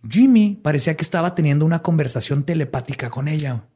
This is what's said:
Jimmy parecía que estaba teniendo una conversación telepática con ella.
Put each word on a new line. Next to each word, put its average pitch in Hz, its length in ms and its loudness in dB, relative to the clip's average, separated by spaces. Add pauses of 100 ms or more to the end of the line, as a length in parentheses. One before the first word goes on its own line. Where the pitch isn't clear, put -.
Jimmy 214 560 4
parecía 151 320 0
que - 80 -8
estaba 175 320 -2
teniendo 151 300 2
una 165 160 2
conversación 143 600 -2
telepática 135 680 -6
con 139 180 -6
ella. 143 380 -4 (100)